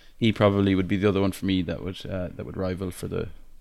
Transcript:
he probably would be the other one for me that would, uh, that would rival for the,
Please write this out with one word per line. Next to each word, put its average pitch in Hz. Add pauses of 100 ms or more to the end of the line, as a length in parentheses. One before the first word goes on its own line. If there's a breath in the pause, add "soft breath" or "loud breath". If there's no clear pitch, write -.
(160 soft breath)
he 113
probably 101
would 92
be 104
the 98
other 95
one 98
for -
me 95
that 82
would, 92
uh, 90
that -
would -
rival 92
for -
the, 87 (320)